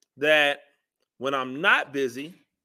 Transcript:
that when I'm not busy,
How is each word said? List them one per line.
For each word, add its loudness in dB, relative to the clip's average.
that 2
when -4
I'm -6
not 0
busy, -6